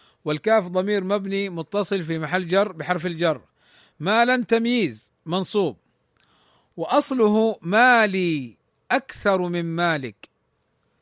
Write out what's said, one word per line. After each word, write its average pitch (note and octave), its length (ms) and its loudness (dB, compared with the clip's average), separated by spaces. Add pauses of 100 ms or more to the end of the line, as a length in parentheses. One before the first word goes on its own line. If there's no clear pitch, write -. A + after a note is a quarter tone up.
(260)
والكاف F3+ 420 0
ضمير F#3+ 360 -2
مبني G3 460 -2
متصل F#3 540 -4
في D#3+ 160 -4
محل E3+ 280 -4
جر G3 240 2
بحرف E3 340 -4
الجر، E3 360 -2 (580)
مالا A#3 440 2
تمييز A3+ 680 0 (140)
منصوب، F3 520 -2 (1000)
وأصله A3 840 2
مالي F#3 960 2 (340)
أكثر G#3 460 0
من F3 280 -2
مالك. D#3+ 640 -4 (720)